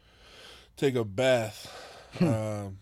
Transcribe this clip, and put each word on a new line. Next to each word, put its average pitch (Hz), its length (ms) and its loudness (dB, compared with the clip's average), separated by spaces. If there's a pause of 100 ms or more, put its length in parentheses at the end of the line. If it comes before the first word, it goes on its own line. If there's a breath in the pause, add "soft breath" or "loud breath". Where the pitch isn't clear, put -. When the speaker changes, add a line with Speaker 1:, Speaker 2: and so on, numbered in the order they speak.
(760 loud breath)
Speaker 1:
take 139 180 2
a 120 100 2
bath. 113 680 0 (420 loud breath)
Speaker 2:
Hmm. - 140 2
Speaker 1:
Um, 104 540 -2